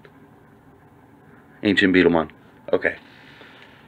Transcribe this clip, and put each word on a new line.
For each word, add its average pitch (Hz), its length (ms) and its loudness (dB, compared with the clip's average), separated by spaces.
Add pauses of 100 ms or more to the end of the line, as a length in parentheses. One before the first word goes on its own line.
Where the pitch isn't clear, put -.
(1600)
Ancient 95 320 0
Beetlemon. 85 340 2 (420)
Okay. - 260 -4 (920)